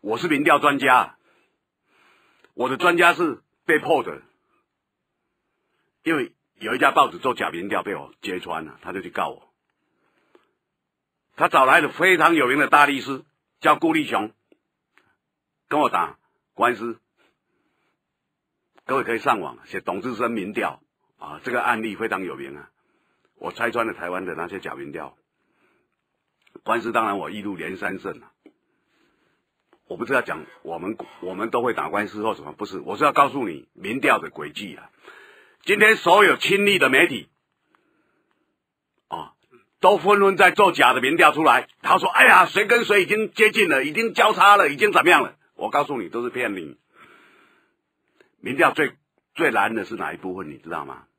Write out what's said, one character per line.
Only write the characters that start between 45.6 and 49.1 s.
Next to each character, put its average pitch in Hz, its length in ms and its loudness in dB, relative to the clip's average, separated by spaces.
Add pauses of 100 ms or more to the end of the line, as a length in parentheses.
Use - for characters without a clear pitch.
告 143 140 0
诉 139 180 -6
你， 85 60 -10
都 117 160 -8
是 123 60 -6
骗 117 260 -6
你。 76 220 -12 (1600)
民 131 160 -8
调 143 160 2
最， 147 240 -2 (380)